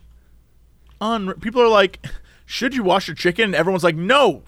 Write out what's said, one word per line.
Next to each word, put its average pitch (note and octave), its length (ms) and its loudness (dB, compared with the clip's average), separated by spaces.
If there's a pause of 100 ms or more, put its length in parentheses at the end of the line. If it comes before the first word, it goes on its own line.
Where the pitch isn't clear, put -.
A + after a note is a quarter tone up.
(1000)
Unre-, G#3 400 -6
people A3+ 200 -2
are A#3 80 6
like, G3 360 2 (400)
"Should C4 300 -6
you A#3+ 80 -2
wash F#3 240 0
your D#3 80 -10
chicken?" F3 300 -2
And F#3 100 -2
everyone's E3 280 0
like, E3+ 120 2
"No, G3 520 2